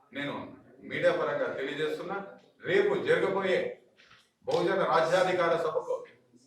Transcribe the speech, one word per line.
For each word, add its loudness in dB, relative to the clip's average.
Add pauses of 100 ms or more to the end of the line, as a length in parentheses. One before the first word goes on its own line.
(180)
నేను -6 (540)
మీడియా 2
పరంగా -2 (100)
తెలియజేస్తున్నా. -6 (520)
రేపు 4 (140)
జరగబోయే 2 (920)
బహుజన 2 (120)
రాజ్యాధికార 4 (120)
సభకు -2 (520)